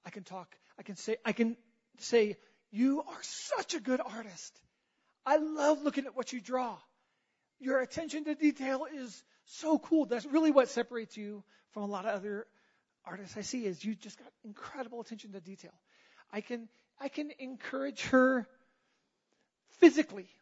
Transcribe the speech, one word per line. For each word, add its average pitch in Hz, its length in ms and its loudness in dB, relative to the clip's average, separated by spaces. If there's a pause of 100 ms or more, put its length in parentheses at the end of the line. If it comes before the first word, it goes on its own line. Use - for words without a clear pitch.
I 175 40 -12
can 190 140 -16
talk, 180 320 -16 (240)
I - 40 -18
can 196 120 -10
say, 220 300 -4
I 220 80 0
can 233 240 0 (420)
say, 214 380 4 (340)
"You 269 300 2
are - 200 -12
such - 540 -6
a 311 40 -4
good 254 200 0
artist. 208 600 -12 (680)
I 285 120 6
love 302 460 2
looking 277 220 0
at 247 100 -12
what 247 160 -6
you 254 80 -6
draw. 240 380 -4 (800)
Your 262 200 2
attention 302 460 -4
to 302 100 0
detail 277 560 2
is 254 320 -12 (220)
so 311 320 0
cool." 311 280 2
That's 220 200 -2
really 302 260 4
what 262 180 6
separates 233 480 -6
you 208 260 -10 (280)
from 208 120 -8
a 202 40 -6
lot 202 180 -6
of 208 100 -2
other 202 320 -8 (580)
artists 185 320 -12
I 214 40 -10
see, 233 240 -6
is 180 180 -6
you 214 120 -4
just - 220 -18
got - 140 -20 (120)
incredible 233 580 -12
attention 214 320 -14
to 190 80 -14
detail. 185 320 -18 (580)
I 214 100 -6
can, 233 280 -10 (300)
I 277 100 -6
can 294 300 -6
encourage 269 680 -6
her 254 400 6 (1300)
physically. 247 480 8 (140)